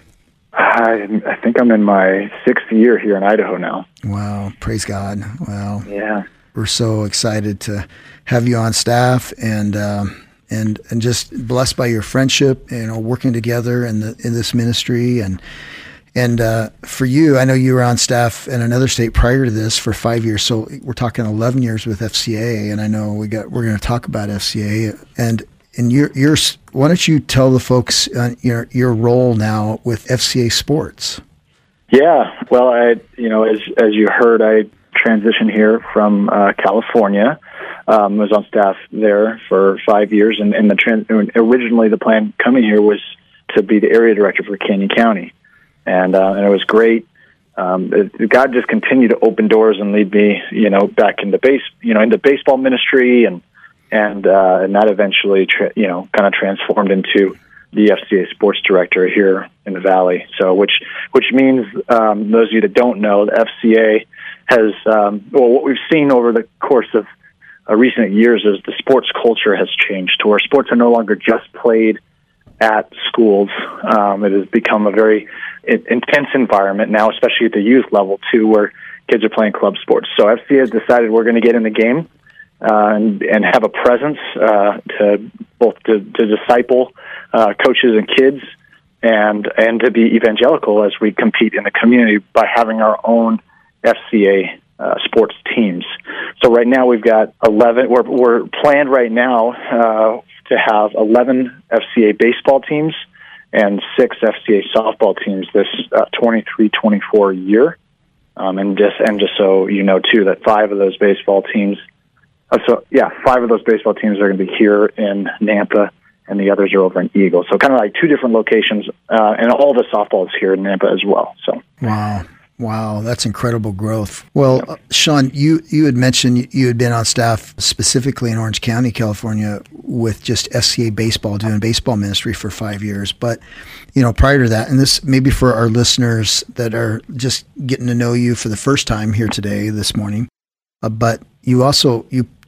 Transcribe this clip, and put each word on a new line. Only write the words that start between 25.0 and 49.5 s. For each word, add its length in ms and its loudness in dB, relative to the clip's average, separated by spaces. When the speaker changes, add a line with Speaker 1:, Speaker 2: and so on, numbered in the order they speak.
Speaker 2:
And, 260 -2
and 120 0
your, 220 2
your, 240 2
why 160 2
don't 200 0
you 100 4
tell 320 2
the 100 4
folks, 540 -2
uh, 280 -4
your, 300 -4
your 200 0
role 420 2
now 500 -2
with 260 -6
F 100 -2
C 260 -2
A 40 -2
Sports? 680 -6
Speaker 1:
Yeah, 600 2
well, 180 4
I, 280 2
you 140 -4
know, 140 2
as, 140 0
as 160 2
you 160 2
heard, 320 4
I 260 2
transitioned 560 0
here 300 2
from, 340 2
uh, 240 2
California. 880 0
Um, 300 2
was 140 0
on 160 2
staff 280 2
there 560 0
for 380 2
five 260 2
years, 280 2
and, 140 0
and 160 2
the 40 2
tran-, 600 0
originally 540 2
the 100 0
plan 440 0
coming 220 2
here 180 4
was 180 2
to 60 4
be 160 0
the 120 2
area 240 4
director 280 0
for 140 -10
Canyon 320 -2
County, 440 -2
and, 300 0
uh, 180 2
and 140 -2
it 20 2
was 160 2
great. 440 2
Um, 360 -4
it, 360 0
God 240 2
just 160 -2
continued 420 2
to 100 0
open 280 2
doors 320 4